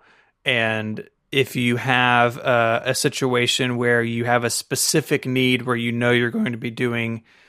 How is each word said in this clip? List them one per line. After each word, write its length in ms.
And 600
if 240
you 200
have 640
a, 480
a 100
situation 800
where 260
you 220
have 220
a 40
specific 760
need 380
where 120
you 160
know 200
you're 200
going 220
to 40
be 140
doing 520